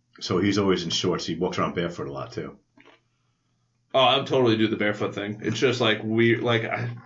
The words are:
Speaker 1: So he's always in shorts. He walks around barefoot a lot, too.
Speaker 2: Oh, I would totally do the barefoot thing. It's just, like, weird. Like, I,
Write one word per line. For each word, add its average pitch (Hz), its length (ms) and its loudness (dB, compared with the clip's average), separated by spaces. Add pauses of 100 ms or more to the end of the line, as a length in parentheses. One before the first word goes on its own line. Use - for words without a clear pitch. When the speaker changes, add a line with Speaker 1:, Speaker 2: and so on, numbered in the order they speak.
(200)
Speaker 1:
So - 200 -2
he's 101 180 2
always 95 260 2
in 82 80 -6
shorts. - 340 -2
He 85 100 -4
walks 87 220 -2
around 80 180 -2
barefoot 85 320 -6
a 69 40 -10
lot, 67 220 -10
too. 76 240 -10 (1400)
Speaker 2:
Oh, 135 40 4
I 131 180 6
would - 100 -4
totally 123 300 4
do 110 100 2
the 104 80 0
barefoot 104 400 -2
thing. 101 280 -8
It's 113 160 -2
just, 120 220 2
like, 107 220 2
weird. 113 400 4
Like, 113 220 2
I, 120 240 -4 (160)